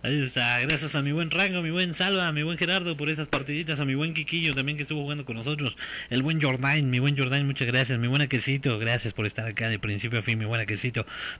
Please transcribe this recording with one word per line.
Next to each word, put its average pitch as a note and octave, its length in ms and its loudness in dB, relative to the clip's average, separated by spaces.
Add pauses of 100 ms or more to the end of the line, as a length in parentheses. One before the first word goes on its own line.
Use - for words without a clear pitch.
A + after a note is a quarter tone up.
Ahí C#3+ 140 2
está, B2 380 0
gracias D3 360 0
a C#3 60 2
mi C#3+ 100 0
buen D#3+ 180 0
Rango, F3+ 300 0
mi E3 80 -2
buen F3 240 0
Salva, F3+ 400 2
mi D3+ 100 0
buen E3 140 0
Gerardo F3 400 0
por D3 140 -2
esas D#3 180 -2
partiditas, D3 500 -2
a D3 60 0
mi C3+ 100 2
buen D#3 200 0
Quiquillo D#3+ 400 0
también C#3 240 -2
que D3 60 -4
estuvo D3+ 180 -2
jugando C#3+ 240 -4
con A#2 100 -6
nosotros, C#3 400 -2 (320)
el B2+ 140 2
buen D#3+ 180 2
Jordain, C#3 480 2
mi B2 100 4
buen C#3+ 160 4
Jordain, C#3 320 2
muchas C3 220 0
gracias, B2 300 2
mi A#2 80 2
buen C3+ 160 4
Aquecito, C3+ 560 2
gracias A2+ 340 0
por G#2+ 140 -2
estar A2 200 -4
acá A2+ 220 -2
de A2 100 0
principio A2 420 0
a - 20 -6
fin, A2 160 0
mi G#2+ 80 -2
buen A2+ 160 0
Aquecito. G#2+ 420 -2 (360)